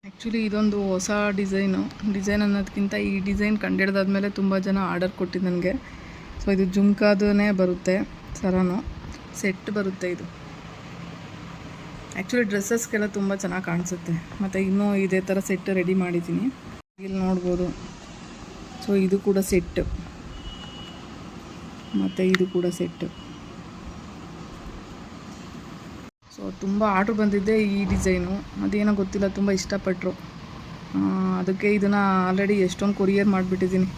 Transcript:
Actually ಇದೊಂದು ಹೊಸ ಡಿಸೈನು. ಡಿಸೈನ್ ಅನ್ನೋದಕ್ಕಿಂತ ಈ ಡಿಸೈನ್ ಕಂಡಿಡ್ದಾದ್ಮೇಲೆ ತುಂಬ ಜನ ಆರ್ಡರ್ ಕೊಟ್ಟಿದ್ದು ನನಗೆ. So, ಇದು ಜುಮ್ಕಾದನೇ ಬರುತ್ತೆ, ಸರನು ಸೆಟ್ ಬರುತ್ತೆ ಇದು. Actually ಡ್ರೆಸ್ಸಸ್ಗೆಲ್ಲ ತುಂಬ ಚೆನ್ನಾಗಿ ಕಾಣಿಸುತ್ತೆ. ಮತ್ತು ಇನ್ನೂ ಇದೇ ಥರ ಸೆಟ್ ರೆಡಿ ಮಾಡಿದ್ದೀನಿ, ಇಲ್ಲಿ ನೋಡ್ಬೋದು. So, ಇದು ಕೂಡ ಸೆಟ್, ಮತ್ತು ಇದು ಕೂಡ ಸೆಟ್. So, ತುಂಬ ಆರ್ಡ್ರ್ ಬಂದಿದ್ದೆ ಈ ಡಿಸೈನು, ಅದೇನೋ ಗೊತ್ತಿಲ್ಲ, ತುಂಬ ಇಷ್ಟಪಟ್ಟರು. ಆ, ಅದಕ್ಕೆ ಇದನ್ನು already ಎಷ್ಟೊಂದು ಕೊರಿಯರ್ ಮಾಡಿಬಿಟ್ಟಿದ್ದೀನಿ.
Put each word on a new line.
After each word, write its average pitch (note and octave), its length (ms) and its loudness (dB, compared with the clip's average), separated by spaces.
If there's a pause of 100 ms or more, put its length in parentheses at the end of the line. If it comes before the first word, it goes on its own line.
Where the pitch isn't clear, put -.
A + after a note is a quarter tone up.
Actually A3+ 300 -4
ಇದೊಂದು G#3 500 2
ಹೊಸ F#3 240 2 (260)
ಡಿಸೈನು. G3 760 0
ಡಿಸೈನ್ G3+ 280 2
ಅನ್ನೋದಕ್ಕಿಂತ G3+ 520 0
ಈ G3+ 260 0
ಡಿಸೈನ್ G#3 380 2
ಕಂಡಿಡ್ದಾದ್ಮೇಲೆ G3 720 2
ತುಂಬ G3 280 2
ಜನ G3 200 0
ಆರ್ಡರ್ F3+ 340 0
ಕೊಟ್ಟಿದ್ದು F#3 380 -2
ನನಗೆ. F3+ 220 2 (720)
So, G3+ 80 4
ಇದು F#3 200 2
ಜುಮ್ಕಾದನೇ G3+ 800 6
ಬರುತ್ತೆ, F#3 580 2 (320)
ಸರನು F#3 440 2 (560)
ಸೆಟ್ F#3+ 300 -2
ಬರುತ್ತೆ F#3+ 400 -2
ಇದು. E3+ 280 -8 (1800)
Actually A#3 260 2
ಡ್ರೆಸ್ಸಸ್ಗೆಲ್ಲ G#3 580 0
ತುಂಬ G3 300 0
ಚೆನ್ನಾಗಿ F#3 280 -4
ಕಾಣಿಸುತ್ತೆ. F3 800 -4
ಮತ್ತು F#3+ 160 -2
ಇನ್ನೂ G3 360 2
ಇದೇ F#3+ 240 4
ಥರ F#3+ 200 0
ಸೆಟ್ F#3 300 -2
ರೆಡಿ F#3 240 2
ಮಾಡಿದ್ದೀನಿ, F3+ 600 0 (500)
ಇಲ್ಲಿ F#3+ 160 -4
ನೋಡ್ಬೋದು. F3+ 440 2 (1200)
So, G3+ 140 4
ಇದು F#3+ 200 4
ಕೂಡ G3 180 4
ಸೆಟ್, F#3+ 420 2 (2250)
ಮತ್ತು F#3+ 280 0
ಇದು F#3 300 4
ಕೂಡ F3 120 2
ಸೆಟ್. F3 380 -2 (3250)
So, G3 260 -8
ತುಂಬ G3+ 220 2
ಆರ್ಡ್ರ್ G#3 320 4
ಬಂದಿದ್ದೆ G#3 480 4
ಈ G3 220 2
ಡಿಸೈನು, F#3+ 800 0
ಅದೇನೋ G#3 300 4
ಗೊತ್ತಿಲ್ಲ, G3 340 0
ತುಂಬ G3 240 2
ಇಷ್ಟಪಟ್ಟರು. F#3+ 600 0 (840)
ಆ, F#3+ 40 2 (400)
ಅದಕ್ಕೆ F#3+ 340 2
ಇದನ್ನು G3 600 4
already G3 200 4
ಎಷ್ಟೊಂದು G3 400 2
ಕೊರಿಯರ್ G3 340 4
ಮಾಡಿಬಿಟ್ಟಿದ್ದೀನಿ. F#3 580 2 (120)